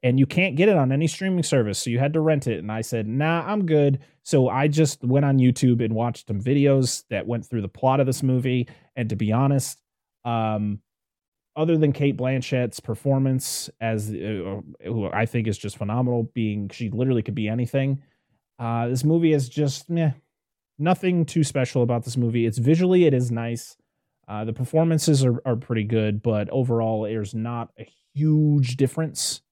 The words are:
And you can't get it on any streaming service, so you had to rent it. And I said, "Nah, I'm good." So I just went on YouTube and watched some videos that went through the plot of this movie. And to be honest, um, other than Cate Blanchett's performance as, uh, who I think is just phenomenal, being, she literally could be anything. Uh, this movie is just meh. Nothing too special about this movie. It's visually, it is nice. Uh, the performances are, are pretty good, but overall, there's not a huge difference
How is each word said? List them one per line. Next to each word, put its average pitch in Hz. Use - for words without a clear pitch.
And 127
you 135
can't 175
get 185
it 190
on 131
any 151
streaming 185
service, 110
so -
you 120
had 143
to 160
rent 151
it. 110
And 101
I 110
said, 113
"Nah, 151
I'm 202
good." 143
So 131
I 131
just 147
went 131
on 139
YouTube 123
and 110
watched 117
some 101
videos 139
that -
went 117
through 113
the 98
plot 131
of 135
this 131
movie. 127
And 117
to 107
be 107
honest, 135
um, 107
other 160
than 151
Cate 143
Blanchett's 127
performance 131
as, 110
uh, 98
who 104
I 107
think 113
is 101
just -
phenomenal, 120
being, 104
she 113
literally 123
could 104
be 107
anything. 135
Uh, 117
this 131
movie 160
is 135
just 143
meh. 165
Nothing 175
too -
special 131
about 120
this 120
movie. 120
It's 110
visually, 175
it 143
is 123
nice. 117
Uh, 107
the 117
performances 151
are, 120
are 120
pretty 113
good, 107
but 107
overall, 113
there's 107
not 117
a 107
huge 147
difference -